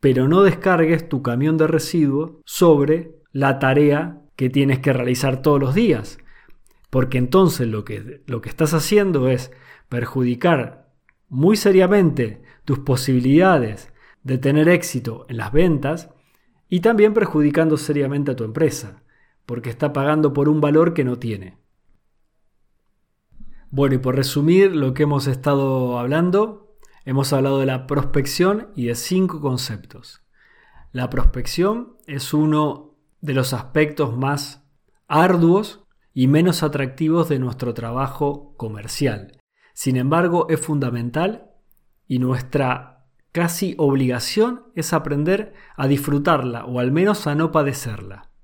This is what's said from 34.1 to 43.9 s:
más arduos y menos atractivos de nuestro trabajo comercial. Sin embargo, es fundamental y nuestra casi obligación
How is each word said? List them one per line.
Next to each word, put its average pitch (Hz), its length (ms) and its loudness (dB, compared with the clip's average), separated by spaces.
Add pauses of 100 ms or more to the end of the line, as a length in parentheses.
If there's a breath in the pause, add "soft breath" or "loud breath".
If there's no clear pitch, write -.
más 139 480 -6 (440)
arduos 175 760 2 (300)
y 127 140 2
menos 165 360 2
atractivos 156 640 -2
de 143 120 -2
nuestro 123 340 -6
trabajo 135 840 -6
comercial. 104 840 -6 (360)
Sin 131 240 -2
embargo, 170 520 0
es 160 120 0
fundamental 139 920 -4 (560)
y 127 120 -2
nuestra 127 840 -4 (280)
casi 170 440 -2
obligación 139 840 0 (120)